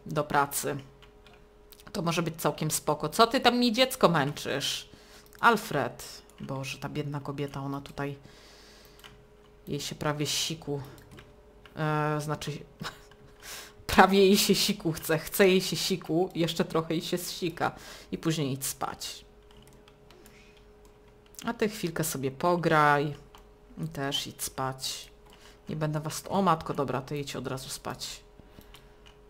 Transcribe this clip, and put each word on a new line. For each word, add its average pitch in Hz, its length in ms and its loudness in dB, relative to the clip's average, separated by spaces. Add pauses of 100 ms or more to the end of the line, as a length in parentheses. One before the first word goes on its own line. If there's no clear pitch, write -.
do 151 180 -2
pracy. 143 540 0 (1120)
To 196 100 -4
może 165 220 2
być 160 120 -4
całkiem 156 360 0
spoko. 151 380 0
Co 226 180 8
ty 254 120 2
tam 240 200 6
mi 247 120 4
dziecko 254 380 4
męczysz? 143 800 0 (500)
Alfred. 147 840 0 (180)
Boże, 135 380 -8
ta 139 120 -8
biedna 143 300 -6
kobieta, 139 420 -6
ona 139 200 -6
tutaj, 139 360 -8 (1500)
jej 143 120 -4
się - 160 -8
prawie 151 300 -2
siku. 143 560 -4 (960)
E, 151 460 0
znaczy, 151 300 -6 (720)
<laughs> - 720 -12
prawie 196 240 8
jej 196 180 8
się - 180 4
siku - 360 0
chce. 156 280 0
Chce - 280 4
jej 185 140 6
się 185 140 -4
siku, 175 600 0
jeszcze 160 300 0
trochę 160 280 0
jej 165 100 0
się - 140 -2
zsika. - 580 -4 (360)
I 185 60 -4
później 156 340 0
idź 135 140 -6
spać. - 600 -8 (2250)
A 233 80 -4
ty 233 160 -2
chwilkę 165 340 -4
sobie 135 280 -4
pograj. 151 840 4 (720)
I - 20 -6
też 139 400 -4
idź - 160 -10
spać. - 680 -6 (580)
Nie - 60 -6
będę 156 240 -2
was, 156 300 -6
o 196 120 2
matko, 165 320 2
dobra, 127 280 0
ty 147 180 -6
idź 143 160 -8
od 127 120 -6
razu 131 220 -6
spać. - 540 -10 (1080)